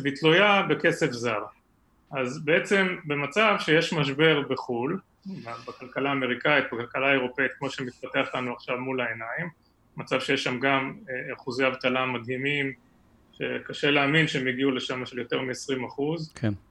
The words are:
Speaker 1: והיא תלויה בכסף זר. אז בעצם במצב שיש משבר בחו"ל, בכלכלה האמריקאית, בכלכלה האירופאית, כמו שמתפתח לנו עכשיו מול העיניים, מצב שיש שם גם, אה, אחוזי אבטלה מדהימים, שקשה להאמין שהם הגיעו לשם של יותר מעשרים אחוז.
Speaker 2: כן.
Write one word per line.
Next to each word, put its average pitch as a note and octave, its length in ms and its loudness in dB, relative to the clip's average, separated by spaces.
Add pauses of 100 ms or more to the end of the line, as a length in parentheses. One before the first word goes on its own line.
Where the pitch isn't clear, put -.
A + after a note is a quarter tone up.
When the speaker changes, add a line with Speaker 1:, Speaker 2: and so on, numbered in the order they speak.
Speaker 1:
והיא C#3 140 -2
תלויה F#3+ 460 6
בכסף D#3+ 480 2
זר. A#2 320 -2 (720)
אז C#3 320 -4
בעצם F#3 600 2
במצב D3 540 2
שיש D#3+ 340 4
משבר D3 560 4
בחו"ל, C3 520 -2 (640)
בכלכלה C3+ 420 -4
האמריקאית, C3+ 640 2
בכלכלה B2 360 -2
האירופאית, C3 500 2
כמו C#3 120 -4
שמתפתח C3 640 -4
לנו B2+ 180 -4
עכשיו B2 260 -6
מול C3 220 -4
העיניים, A#2+ 480 -6 (480)
מצב - 240 -2
שיש C3+ 240 -2
שם B2+ 160 -2
גם, C3+ 320 2 (180)
אה, B2+ 240 -8
אחוזי C3 320 -2
אבטלה B2+ 400 0
מדהימים, C3 680 -4 (600)
שקשה C3 580 -4
להאמין D3 380 4
שהם C3 180 -2
הגיעו C3 240 0
לשם B2+ 360 -4
של B2 120 -12
יותר B2+ 220 -4
מעשרים B2+ 440 -4
אחוז. D#3 500 -6
Speaker 2:
כן. A2 180 -2 (180)